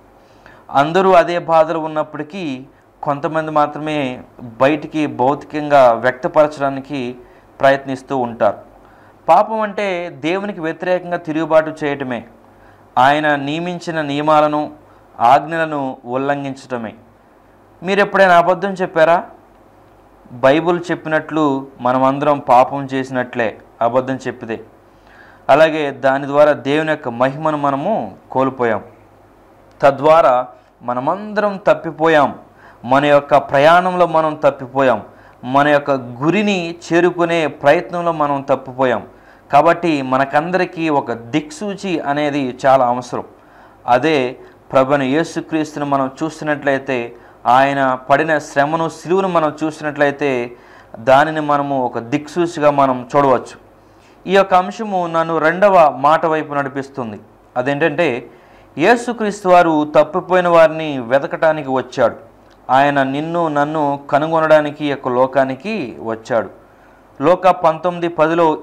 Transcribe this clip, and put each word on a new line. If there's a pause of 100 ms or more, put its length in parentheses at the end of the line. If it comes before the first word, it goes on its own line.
(720)
అందరూ
అదే
బాధలు
ఉన్నప్పటికీ (360)
కొంతమంది
మాత్రమే (380)
బయటికి
భౌతికంగా
వ్యక్తపరచడానికి (440)
ప్రయత్నిస్తూ
ఉంటారు. (720)
పాపం
అంటే
దేవునికి
వ్యతిరేకంగా
తిరుగుబాటు (100)
చేయటమే, (720)
ఆయన
నియమించిన
నియమాలను, (500)
ఆజ్ఞలను
ఉల్లంఘించటమే. (880)
మీరు
ఎప్పుడైనా
అబద్ధం
చెప్పారా? (1080)
బైబిల్ (100)
చెప్పినట్లు (140)
మనమందరం
పాపం
చేసినట్లే (240)
అబద్ధం
చెప్పితే. (840)
అలాగే
దాని
ద్వారా
దేవుని
యొక్క
మహిమను
మనము (160)
కోల్పోయాం. (1000)
తద్వారా (360)
మనమందరం
తప్పిపోయాం. (500)
మన
యొక్క
ప్రయాణంలో
మనం
తప్పిపోయాం. (420)
మన
యొక్క
గురిని (180)
చేరుకునే
ప్రయత్నంలో
మనం
తప్పిపోయాం. (460)
కాబట్టి
మనకందరికీ
ఒక
దిక్సూచి
అనేది
చాలా
అవసరం. (600)
అదే (360)
ప్రభువైన
యేసుక్రీస్తును
మనం (120)
చూసినట్లయితే, (340)
ఆయన (120)
పడిన
శ్రమను,
సిలువను
మనం (120)
చూసినట్లయితే, (460)
దానిని
మనము
ఒక
దిక్సూచిగా
మనం
చూడవచ్చు. (560)
ఈ
యొక్క
అంశము
నన్ను
రెండవ
మాట
వైపు
నడిపిస్తుంది. (360)
అదేంటంటే, (480)
యేసుక్రీస్తు
వారు
తప్పిపోయిన
వారిని
వెతకటానికి
వచ్చాడు. (540)
ఆయన
నిన్ను
నన్ను (100)
కనుగొనడానికి
ఈ
యొక్క
లోకానికి
వచ్చాడు. (720)
లోక
పంతొమ్మిది
పదిలో